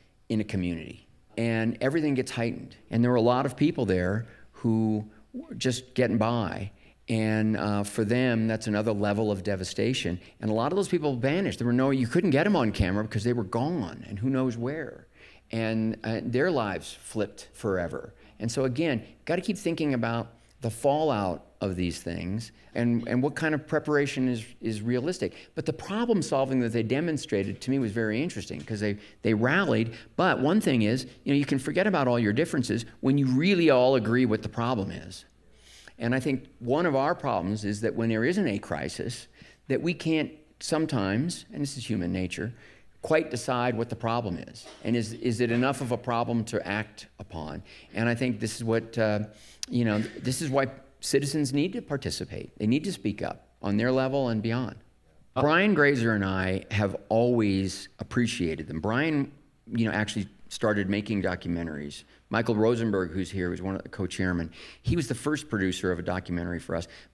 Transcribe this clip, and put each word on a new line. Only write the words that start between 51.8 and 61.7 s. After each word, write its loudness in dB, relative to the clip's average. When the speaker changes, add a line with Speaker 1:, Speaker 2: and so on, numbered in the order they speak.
Speaker 1:
participate. -6
They 0
need 4
to -4
speak -6
up -8
on 0
their 2
level 0
and -2
beyond. -4
Speaker 2:
Uh, 2
Speaker 1:
Brian 6
Grazer 6
and 2
I 0
have 2
always 2
appreciated -2
them. -6
Brian, 0
you 0
know, 0
actually -2
started 0
making -2
documentaries. -4